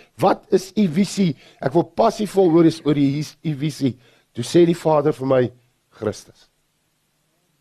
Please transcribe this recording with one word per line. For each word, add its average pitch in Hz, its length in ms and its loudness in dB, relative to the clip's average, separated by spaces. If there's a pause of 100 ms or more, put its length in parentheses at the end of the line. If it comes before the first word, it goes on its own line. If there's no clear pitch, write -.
(160)
wat - 360 -2
is - 240 -2
U 208 120 2
visie?" 175 480 -2 (240)
Ek 131 120 -4
wil 170 120 2
passievol 196 640 0
hoor 170 140 4
is 160 220 2
oor 151 80 0
die, 143 320 -2 (160)
u 160 120 -4
visie. 139 440 -4 (340)
Toe 117 120 -10
sê 170 200 4
die 170 100 0
Vader 156 380 0
vir 131 140 -8
my, 127 260 0 (380)
"Christus." - 600 -12 (1120)